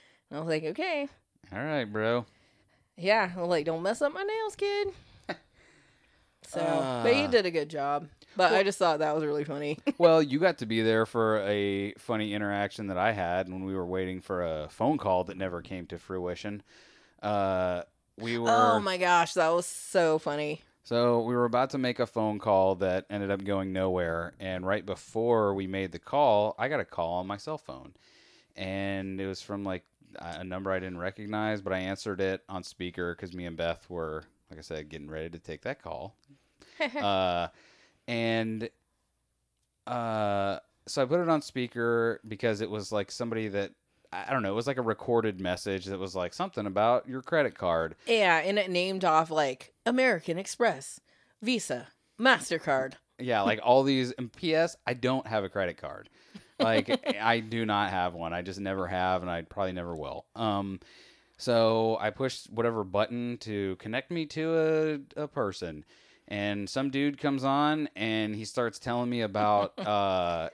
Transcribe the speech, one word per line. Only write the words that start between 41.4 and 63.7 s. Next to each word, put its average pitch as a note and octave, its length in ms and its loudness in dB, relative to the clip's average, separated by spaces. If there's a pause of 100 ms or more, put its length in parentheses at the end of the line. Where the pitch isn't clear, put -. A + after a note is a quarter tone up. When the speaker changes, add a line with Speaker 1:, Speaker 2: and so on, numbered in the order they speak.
Speaker 2:
speaker A#2 840 0
because G#2+ 340 0
it G2+ 80 -2
was, G2+ 220 -6
like, G#2 200 -2
somebody A2+ 380 -4
that, G2 220 -4 (400)
I, F#2 160 -8
I - 40 -2
don't C3 120 0
know, G2 80 0
it G2+ 40 0
was, A#2 120 -2
like, C3+ 100 -2
a B2+ 40 -2
recorded A2 580 0
message F#2 460 -2
that G2 140 -6
was, F#2 160 -6
like, F2+ 180 -2
something F3 320 -4
about G#2+ 420 2
your C3 140 -8
credit C#3 360 0
card. E2 380 0 (100)
Speaker 1:
Yeah, G3+ 380 4
and G3 160 0
it F#3 100 0
named F#3 360 0
off, D#3+ 260 4
like, D3 420 -2 (120)
American A#3 520 2
Express, F#3+ 640 -2 (420)
Visa, G#3 460 -2 (320)
MasterCard. D#3+ 760 2 (260)
Speaker 2:
Yeah, B2 220 2
like, G#2 220 2
all C3 200 8
these, C3 300 2
and A#2+ 180 -8
P D#3 240 -2
S, E3 200 2 (120)
I B2 60 0
don't B2+ 340 0
have A2 160 0
a F#2+ 60 -4
credit F#2 280 -2
card. - 320 -14 (500)
Like, A3+ 300 4 (180)
Speaker 1:
<laughs> B3 140 -2
Speaker 2:
I A#2 180 4
do A2+ 260 -4
not G#2 260 2
have F2+ 220 0
one. E2+ 200 -6
I F2 80 -4
just F#2 180 -8
never F#2+ 280 -4
have, F#2 340 0
and F2+ 100 -6
I E2+ 120 -4
probably F#2+ 300 -4
never F2 220 -6
will. D2 300 -10 (100)
Um, G2+ 440 -2 (580)
so A2+ 600 4
I G#2+ 100 -2
pushed - 420 -6
whatever A2+ 320 0
button A#2 560 -2
to G2+ 380 -4